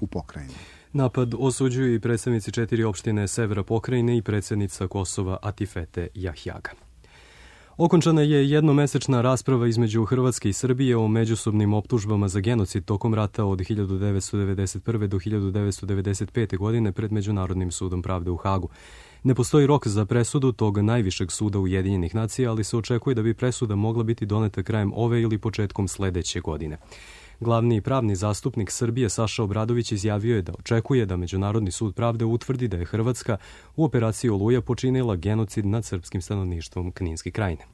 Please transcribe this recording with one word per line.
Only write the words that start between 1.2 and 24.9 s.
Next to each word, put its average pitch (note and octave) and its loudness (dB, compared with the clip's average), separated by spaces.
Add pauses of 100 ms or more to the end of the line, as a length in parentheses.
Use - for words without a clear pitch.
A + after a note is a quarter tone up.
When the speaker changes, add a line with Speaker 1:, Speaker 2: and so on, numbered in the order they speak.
Speaker 2:
osuđuju B2+ 0
i A2 0
predstavnici A#2 -2
četiri A2+ 0
opštine G#2 -2
severa G#2 -2
pokrajine A#2+ 0
i A2 2
predsednica G2+ -2
Kosova F#2 -4
Atifete F#2 -6
Jahjaga. F2 -10 (1080)
Okončana D#3+ 6
je C#3+ 6
jednomesečna C#3+ 4
rasprava B2+ 2
između A2+ 2
Hrvatske B2+ 2
i G2 2
Srbije B2+ 2
o A2 2
međusobnim G#2+ 2
optužbama G#2 0
za F#2+ 0
genocid G#2+ 0
tokom G#2+ 0
rata G#2+ 0
od G2 0
hiljadu G2 -2
devetsto G2 -2
devedeset G2 -2
prve G#2+ 0
do G2 -2
hiljadu G2+ -2
devetsto G2+ -2
devedeset G2 -2
pete A2 0
godine G#2+ 0
pred G#2 -4
Međunarodnim F#2+ -2
sudom F2+ -4
pravde F2+ -4
u E2+ -2
Hagu. F#2 -2 (540)
Ne C3 4
postoji C3+ 4
rok C#3+ 4
za G#2 2
presudu B2 2
tog G#2 0
najvišeg G#2 2
suda G#2 0
Ujedinjenih F#2+ 0
nacija, A2+ 0
ali A2 -2
se A#2+ -4
očekuje A#2+ 0
da A2 0
bi A2 2
presuda A#2 -2
mogla A2+ 2
biti A2+ -2
doneta G#2 0
krajem G#2 0